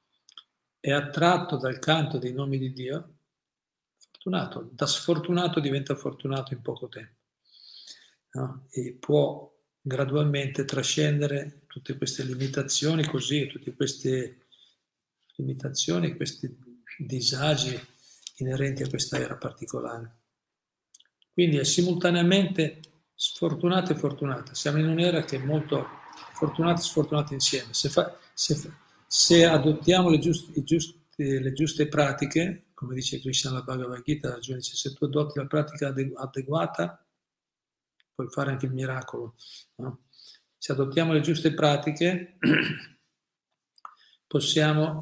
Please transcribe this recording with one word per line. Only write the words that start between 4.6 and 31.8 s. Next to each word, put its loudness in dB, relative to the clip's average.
da -2
sfortunato 0
diventa -2
fortunato -4
in -10
poco -8
tempo, -18
no? -8
E -8
può 2
gradualmente 0
trascendere 0
tutte -10
queste -4
limitazioni, 0
così, -2
tutte -12
queste -4
limitazioni, -2
questi -8
disagi 0
inerenti -2
a -2
questa -2
era -4
particolare. -10
Quindi 4
è 0
simultaneamente 2
sfortunato 0
e 2
fortunato. -4
Siamo 0
in 4
un'era 2
che -4
è -6
molto 0
fortunato 2
e -2
sfortunato 2
insieme. 0
Se 0
fa-, 2
se 0
fa-, -10
se 8
adottiamo 6
le 8
giust-, 0
i 0
giusti, 0
le 0
giuste 0